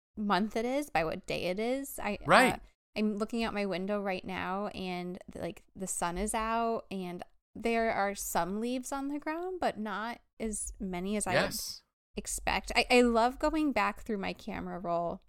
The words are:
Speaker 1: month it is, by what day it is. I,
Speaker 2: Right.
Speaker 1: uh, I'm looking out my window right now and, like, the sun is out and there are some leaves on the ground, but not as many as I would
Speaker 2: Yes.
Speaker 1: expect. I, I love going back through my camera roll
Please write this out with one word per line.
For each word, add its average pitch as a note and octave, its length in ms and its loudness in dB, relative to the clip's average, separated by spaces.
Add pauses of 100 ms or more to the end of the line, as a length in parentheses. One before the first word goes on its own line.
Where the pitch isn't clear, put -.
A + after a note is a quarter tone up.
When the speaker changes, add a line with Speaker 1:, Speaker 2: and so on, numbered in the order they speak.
(160)
Speaker 1:
month G#3 400 2
it A3+ 100 0
is, C#4+ 240 0
by D#3+ 140 4
what D#3+ 220 -4
day D#3 180 -2
it F#3 140 0
is. B3+ 440 -2
I, G#3 240 -2
Speaker 2:
Right. A3+ 280 10
Speaker 1:
uh, - 40 -6 (380)
I'm G#3+ 200 2
looking A3 280 -2
out G3 100 -2
my G3+ 120 0
window F#3+ 340 -2
right G3 240 -4
now F#3 440 -4
and, F3+ 500 -6 (160)
like, - 280 -8 (140)
the F#3+ 100 -6
sun F3 320 -2
is G#3 160 0
out A3+ 560 0
and F3+ 320 -6 (320)
there A3+ 380 2
are G3 220 2
some F#3+ 460 0
leaves B3 320 -4
on C#4 160 -4
the D4 100 -4
ground, E4+ 420 -4
but G#3 180 0
not G#3+ 420 -6 (200)
as G#3+ 400 -4
many F#3+ 360 -2
as G3 100 0
I F#3 80 0
would C#3+ 80 6
Speaker 2:
Yes. - 400 -4 (340)
Speaker 1:
expect. - 600 -2
I, A#3+ 140 6
I B3 120 8
love A#3+ 360 4
going D4+ 340 2
back G#3 300 0
through G#3+ 160 -4
my F#3 140 -4
camera F3+ 460 -8
roll E3+ 500 -2